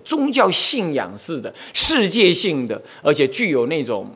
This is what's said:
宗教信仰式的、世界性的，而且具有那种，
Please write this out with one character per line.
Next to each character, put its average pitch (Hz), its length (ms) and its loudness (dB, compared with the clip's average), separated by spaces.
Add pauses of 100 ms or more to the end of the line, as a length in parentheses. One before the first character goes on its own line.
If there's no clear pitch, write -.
宗 294 260 -2
教 233 200 4
信 180 440 2
仰 98 240 -4
式 156 220 -10
的、 110 120 -12 (220)
世 247 340 2
界 185 240 4
性 151 360 -2
的， 107 120 -6 (220)
而 151 100 4
且 147 140 2
具 190 240 -2
有 123 160 2
那 151 160 -2
种， 101 340 -6